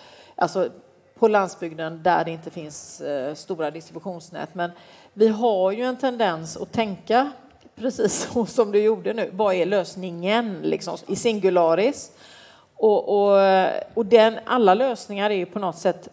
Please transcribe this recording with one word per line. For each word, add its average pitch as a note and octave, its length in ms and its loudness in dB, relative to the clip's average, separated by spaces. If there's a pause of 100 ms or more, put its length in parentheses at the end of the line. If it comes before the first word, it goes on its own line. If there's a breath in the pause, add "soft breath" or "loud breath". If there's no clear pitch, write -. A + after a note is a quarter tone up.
(360 loud breath)
Alltså, F3 340 0 (500)
på A3+ 80 4
landsbygden E3 760 -2
där E3 220 4
det E3 60 -6
inte E3 200 -12
finns, - 500 -10
eh, C#3+ 320 -6
stora D#3 380 -6
distributionsnät. E3 840 -12
Men F3 160 -4 (420 loud breath)
vi G#3+ 140 4
har G#3 440 2
ju A3+ 120 -4
en B3+ 140 -4
tendens G3+ 600 -2
att - 140 -8
tänka A3+ 600 0 (440)
precis A3 380 -2
<laughs> - 200 -4
så A#3 120 0
som G#3 260 0
du G3+ 80 2
gjorde G#3 340 0
nu. A3 200 -4
Vad G3 220 0
är E3+ 100 2
lösningen, F#3 1000 -2
liksom, E3 340 -4 (100)
i G3 80 -4
singularis? F#3+ 960 2 (640 loud breath)
Och, G#3 340 2
och, G3+ 300 4 (540)
och A3+ 120 -2
den, A3 400 6
alla A3+ 280 4
lösningar G#3+ 560 0
är G#3 60 0
ju F3+ 100 -2
på F3+ 140 -10
något F3+ 180 -4
sätt F3+ 360 -2